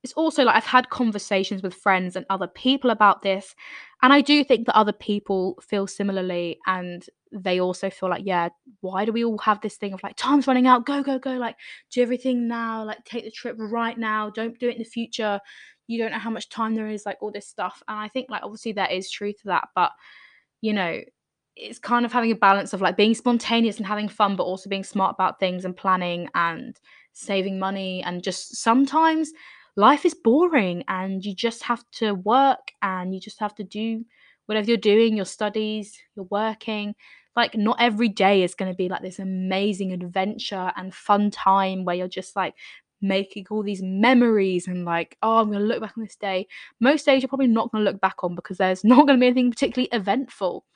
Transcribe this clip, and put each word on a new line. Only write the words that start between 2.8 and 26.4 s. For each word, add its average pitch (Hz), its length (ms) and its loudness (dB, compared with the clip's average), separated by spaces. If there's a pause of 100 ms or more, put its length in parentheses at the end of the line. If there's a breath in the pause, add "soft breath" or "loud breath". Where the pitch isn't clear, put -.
about 214 320 6
this, 196 320 -4 (460 loud breath)
and 262 120 8
I 285 80 8
do 294 220 4
think 240 240 2
that - 80 0
other 208 180 4
people 190 680 -2
feel 196 260 -4
similarly, 185 800 -4
and 180 380 -6 (260)
they 185 280 -2
also 180 300 -2
feel 185 200 -6
like, 180 160 -4
"Yeah, 175 240 0 (320)
why 190 240 -4
do 226 60 0
we 233 120 -2
all 220 160 -2
have 208 220 2
this 208 140 -8
thing 196 180 -8
of, 185 100 -12
like, - 120 -12
time's 277 320 2
running 254 200 4
out, 247 180 6
go, 285 180 -2
go, 269 160 -4
go, 262 140 -8
like, 247 240 -6 (340 loud breath)
do 247 100 0
everything 247 460 0
now, 226 360 -6
like, 214 220 -10
take 233 200 -12
the 220 60 -14
trip 220 280 -12
right 226 380 -4
now, 214 320 -4
don't 226 300 -8
do 247 100 -2
it - 40 -4
in - 60 -12
the 226 60 -8
future, 220 540 -4 (480 loud breath)
you 226 100 -6
don't 226 140 -4
know 214 80 -6
how 208 100 -8
much - 200 -8
time 220 260 -4
there 220 120 -4
is," 214 180 -8
like, 202 160 -8
all 214 100 -8
this 202 160 -12
stuff, - 400 -10
and 214 100 -6
I 214 100 -6
think, 254 220 -8
like, 214 140 -8
obviously 220 280 -10
there 190 180 -2
is 185 200 -4
truth 208 320 -8
to 208 60 -12
that, 180 280 -2
but, - 160 2 (680 soft breath)
you 214 120 -2
know, 175 280 -2 (540)
it's - 240 -16
kind 240 260 0
of 226 80 -6
having 226 180 2
a 220 40 2
balance 202 380 4
of, 190 80 -4
like, 190 160 2
being 220 180 4
spontaneous 233 640 0
and 190 100 -6
having 208 200 -4
fun, 196 280 0
but 175 80 -2
also 190 260 -6
being 196 140 -4
smart 190 320 -2
about 185 240 -2
things 180 260 -2
and 180 100 -6
planning 175 600 -2
and 170 440 -4 (340 soft breath)